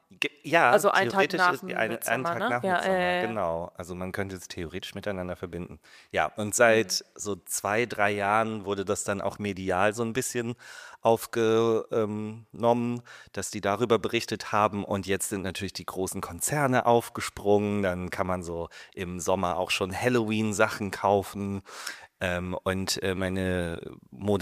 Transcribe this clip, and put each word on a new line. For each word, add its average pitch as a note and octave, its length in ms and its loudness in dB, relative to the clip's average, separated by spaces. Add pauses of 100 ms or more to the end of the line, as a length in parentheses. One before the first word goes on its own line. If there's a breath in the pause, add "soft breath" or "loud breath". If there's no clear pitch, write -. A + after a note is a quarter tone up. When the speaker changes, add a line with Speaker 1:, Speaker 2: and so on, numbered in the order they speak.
Speaker 1:
Ge-, - 220 -4 (100)
ja, D3+ 300 6
Speaker 2:
Also G3+ 180 6
ein G3 200 4
Tag G3 200 2
Speaker 1:
theoretisch F#3 80 -2
Speaker 2:
nach F3+ 160 4
Speaker 1:
ist B2+ 80 -6
die F#3+ 140 -8
eine, - 60 0 (260)
ein A#2 140 2
Speaker 2:
Midsommar, - 20 -2
Speaker 1:
Tag E3+ 160 -2
Speaker 2:
ne? A3+ 100 -2
Speaker 1:
nach B2+ 140 0
Speaker 2:
Ja, F#3 140 2
Speaker 1:
Midsommar, F#3+ 220 0
Speaker 2:
ja, F3+ 120 2 (100)
ja. A2+ 60 0
Speaker 1:
genau. F2 500 -2
Also F2 160 -10
man F#2 180 -4
könnte G2 240 -4
es F2 120 -12
theoretisch F2 480 -8
miteinander F#2 400 -6
verbinden. E2+ 440 -10 (320 soft breath)
Ja, E2+ 140 2 (120)
und G#2+ 180 -2
seit A2+ 500 4
Speaker 2:
Mhm. - 140 -20
Speaker 1:
so G2+ 160 -6 (100)
zwei, G#2+ 400 -2
drei G#2 280 2
Jahren G#2 520 0
wurde G2 180 -2
das G2 200 -2
dann G2 180 -2
auch - 160 -4
medial F#2+ 560 0
so A#2 100 -4
ein A2+ 100 -4
bisschen A#2+ 420 -4 (460 loud breath)
aufge-, A2+ 880 4
ähm, G#2+ 600 -2
genommen, A#2+ 520 2 (280 loud breath)
dass - 200 -8
die G#2 100 -6
darüber G#2 380 4
berichtet G#2+ 520 -4
haben. G#2 320 2
Und G2 220 -2
jetzt F#2+ 240 0
sind F#2+ 140 -4
natürlich F#2+ 300 -6
die F2+ 120 -12
großen F#2 340 -4
Konzerne B2+ 680 0
aufgesprungen. G#2 960 4
Dann F2+ 260 0
kann F#2+ 160 -2
man F#2 160 -2
so E2+ 280 -6 (260 loud breath)
im F2+ 240 -6
Sommer F2+ 380 2
auch F#2 120 0
schon F#2 260 -2
Halloween-Sachen A2 920 0
kaufen. G2 720 0 (600 loud breath)
Ähm, F2+ 420 -2
und, F#2+ 400 -2
äh, F#2+ 100 0
meine F#2 680 -2 (600)